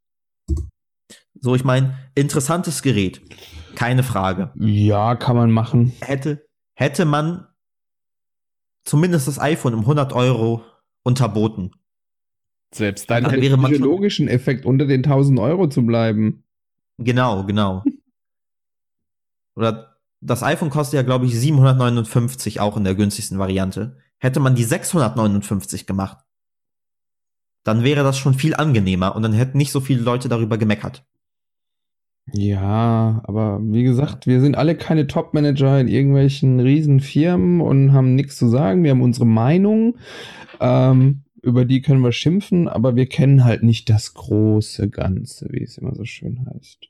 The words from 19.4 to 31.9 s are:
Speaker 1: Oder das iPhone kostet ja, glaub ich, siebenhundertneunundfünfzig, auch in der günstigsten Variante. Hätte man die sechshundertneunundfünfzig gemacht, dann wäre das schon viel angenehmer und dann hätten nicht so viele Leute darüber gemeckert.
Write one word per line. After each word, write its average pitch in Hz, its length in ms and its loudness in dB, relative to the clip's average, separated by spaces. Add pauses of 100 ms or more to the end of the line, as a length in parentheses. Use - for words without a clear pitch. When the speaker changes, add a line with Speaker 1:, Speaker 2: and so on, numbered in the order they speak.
Speaker 1:
Oder 110 420 -6 (240)
das 110 220 -4
iPhone 156 260 -2
kostet 139 260 -4
ja, 135 80 0
glaub 127 200 0
ich, 120 140 0
siebenhundertneunundfünfzig, 123 1200 0
auch 104 180 -2
in 104 60 -2
der 95 120 0
günstigsten 101 440 -2
Variante. 95 580 -4 (200)
Hätte 131 220 -2
man 131 160 2
die 120 80 0
sechshundertneunundfünfzig 107 1200 -2
gemacht, 98 380 -8 (1400)
dann 110 180 0
wäre 143 200 2
das 135 140 0
schon 135 160 0
viel 156 220 0
angenehmer 98 640 0
und 110 60 -2
dann 110 100 0
hätten 127 240 0
nicht 131 160 0
so 139 80 -2
viele 135 200 0
Leute 123 280 -2
darüber 113 280 -2
gemeckert. - 480 -4 (1300)